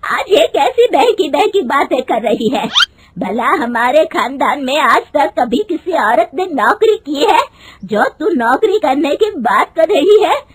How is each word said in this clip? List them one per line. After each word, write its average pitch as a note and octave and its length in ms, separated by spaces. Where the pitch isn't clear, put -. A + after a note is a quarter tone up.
आज - 260
ये G#4 180
कैसी F#4+ 400
बहकी G4 420
बहकी G4 320
बातें C#4 400
कर B3+ 200
रही G#3+ 280
है? A3+ 200
भला G3+ 280
हमारे B3+ 580
खानदान C4 580
में C4 160
आज C#4 220
तक C#4 260
कभी B3 300
किसी E4+ 220
औरत D#4+ 420
ने F#4 180
नौकरी E4+ 440
की D4 300
है, G4+ 140
जो G3+ 180
तू - 260
नौकरी D#4+ 500
करने C#4+ 360
की G#4+ 220
बात G#3+ 380
कर E4 140
रही G4 340
है G#4 320